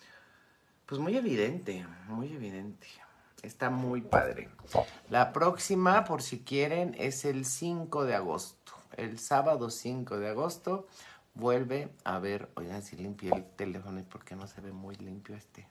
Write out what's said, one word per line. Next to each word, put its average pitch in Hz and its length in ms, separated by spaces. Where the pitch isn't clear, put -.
pues 139 140
muy 185 160
evidente, 120 720
muy 120 240
evidente. 101 540
Está 123 280
muy 127 300
padre. - 480
La 120 220
próxima, 185 720
por 151 180
si - 180
quieren, 147 580
es 135 260
el 135 200
cinco 165 600
de 117 120
agosto. - 560
El 113 220
sábado 139 520
cinco 123 480
de 104 100
agosto 175 600
vuelve 127 540
a 92 160
ver. 101 380
Oigan, 95 260
si - 140
limpié 95 360
el 95 120
teléfono, 95 560
¿y - 20
por - 220
qué 95 100
no 98 140
se 98 120
ve 98 120
muy 98 240
limpio 98 400
este? - 340